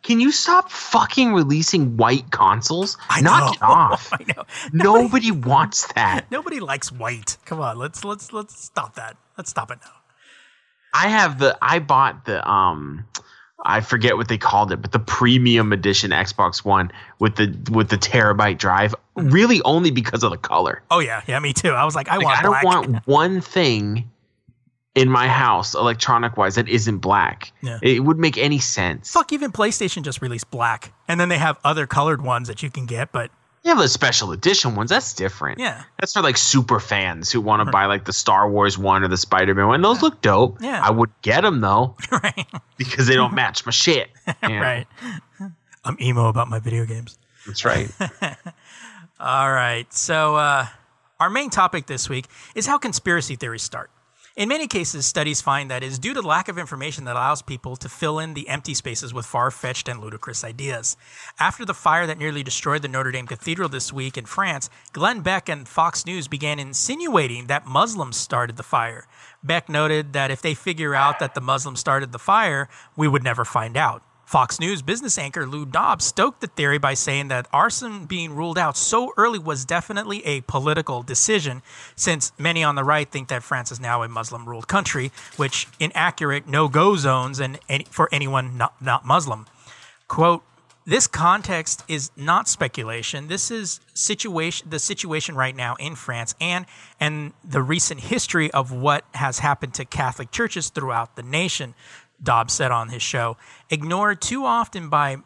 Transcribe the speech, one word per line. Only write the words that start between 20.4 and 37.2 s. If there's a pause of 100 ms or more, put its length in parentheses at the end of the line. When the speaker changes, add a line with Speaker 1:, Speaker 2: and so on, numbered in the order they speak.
Speaker 2:
Oh
yeah,
yeah,
me
too.
I
was
like,
"I
Speaker 1:
Like,
Speaker 2:
want
Speaker 1:
I
don't (100)
Speaker 2:
black."
Speaker 1:
want
one
thing (840)
in
my
house,
electronic
wise,
that
isn't
black. (100)
Speaker 2:
Yeah.
Speaker 1:
It
would
make
any
sense.
Speaker 2:
Fuck,
even
PlayStation
just
released
black, (160)
and
then
they
have
other
colored
ones
that
you
can
get,
but (320)
Speaker 1:
Yeah,
the
special
edition
ones,
that's
different.
Speaker 2:
Yeah. (140)
Speaker 1:
That's
for,
like,
super
fans